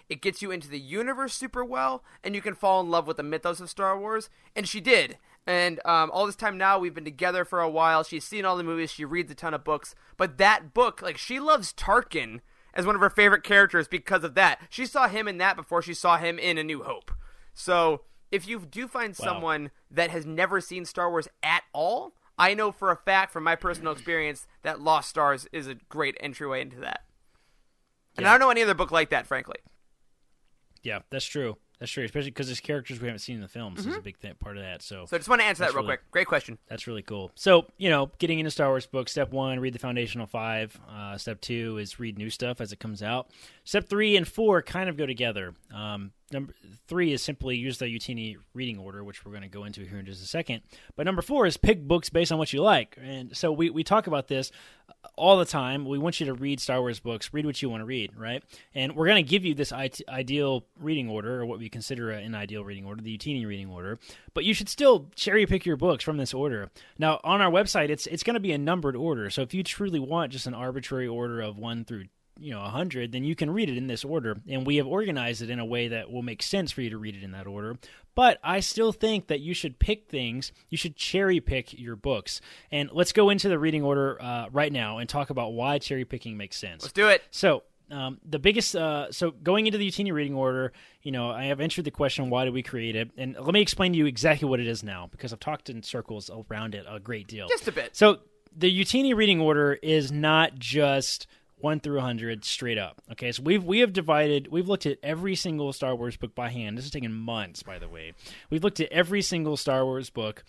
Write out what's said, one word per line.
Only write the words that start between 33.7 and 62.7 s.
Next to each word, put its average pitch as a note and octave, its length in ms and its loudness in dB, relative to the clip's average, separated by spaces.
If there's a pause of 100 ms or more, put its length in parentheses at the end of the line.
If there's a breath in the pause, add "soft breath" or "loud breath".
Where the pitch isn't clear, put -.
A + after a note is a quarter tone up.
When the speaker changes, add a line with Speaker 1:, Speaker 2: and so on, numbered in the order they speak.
Speaker 2:
is G3 60 -8
a C4 40 -6
Speaker 1:
Mm-hmm. G#4+ 120 -8
Speaker 2:
big G2 180 -16
th-, G2+ 180 -16
part G2+ 180 -10
of G2 60 -12
that. F#2 180 -12
So, F#2 260 -14
Speaker 1:
So E3+ 100 -4
I - 20 0
just - 100 -6
wanna A#3 140 4
answer G3+ 180 2
that F3+ 60 2
Speaker 2:
that's C3+ 80 0
Speaker 1:
real C3+ 80 0
Speaker 2:
really C3+ 140 -2
Speaker 1:
quick. - 160 -16
Great F3+ 160 2
question. C3+ 280 -2 (120)
Speaker 2:
That's - 180 -10
really A2 160 -8
cool. G2 320 -10
So, F3 320 8 (120)
you F#3+ 120 2
know, C#3 280 4
getting E3 200 0
into D#3 140 -2
Star C#3+ 160 2
Wars C3 180 2
books, C3 240 -4
step C3+ 220 -2
one, C3 260 -2
read B2+ 160 -4
the A#2+ 60 -12
foundational A#2+ 480 -4
five. A2 500 -6 (100)
Uh, G2+ 300 -12
step A2 220 -10
two A2+ 380 -6
is G#2 200 -10
read A2+ 180 -8
new G#2+ 140 -8
stuff B2 300 -6
as G#2 120 -8
it G2+ 60 -18
comes G#2+ 240 -10
out. A#2 260 -4 (360 loud breath)
Step - 240 -2
three G#3 280 4
and E3+ 100 2
four G#3 360 4
kind F#3 260 -4
of D#3 80 -6
go D3+ 80 -2
together. A2 500 -4 (200)
Um, G#2 380 -8 (200)
number C#3 220 -10 (320)
three E3+ 260 0
is B2+ 100 -2
simply C3 340 -4
use B2 220 -4
the B2+ 80 -4
Utini A2+ 500 -6 (180)
reading B2 240 -6
order, G2 240 -12
which G2+ 220 -16
we're G#2 80 -16
gonna G2 160 -14
go G2+ 160 -12
into G#2 200 -12
here G2 140 -12
in F#2+ 80 -10
just F#2+ 160 -14
a F#2 40 -14
second. B2+ 360 -6 (320 loud breath)
But D3+ 120 -4
number F3+ 160 0
four C4+ 220 2
is E3 120 2
pick G3+ 260 6
books D#3+ 260 2
based E3 220 2
on D#3+ 80 0
what D3+ 140 -2
you C#3 100 0
like. F3 400 4
And C3 340 -12
so E3 160 0
we, E3 160 2
we D#3 140 -2
talk G#3 240 4
about D3 220 -2
this C3+ 240 -2 (640 loud breath)
all F#3+ 220 10
the F3 60 4
time. C#3 400 -2
We C#3 140 -4
want E3 220 -2
you D#3 60 -2
to C3+ 80 -2
read C3+ 260 -4
Star B2+ 200 0
Wars A#2+ 200 -2
books, A#2 340 -6
read D3+ 120 -2
what C#3+ 140 -4
you C3+ 80 -2
wanna A2 160 -6
read, A2 320 -6
right? A2+ 260 -8 (320 loud breath)
And C3+ 220 -2
we're D#3+ 100 4
gonna G3 160 8
give F3+ 220 2
you D#3+ 100 2
this C#3 180 -2
i-, C3 180 -4 (180)
ideal C3 560 0 (140)
reading C#3+ 320 -4
order, A2 300 -4
or A#2+ 60 -4
what A2+ 120 -6
we A2+ 160 -10
consider A#2 360 -6
a, G#2+ 80 -6
an A2 160 -8
ideal G#2 300 -8
reading G2 200 -12